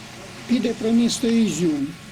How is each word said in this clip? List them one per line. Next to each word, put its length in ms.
піде 260
про 180
місто 360
Ізюм, 600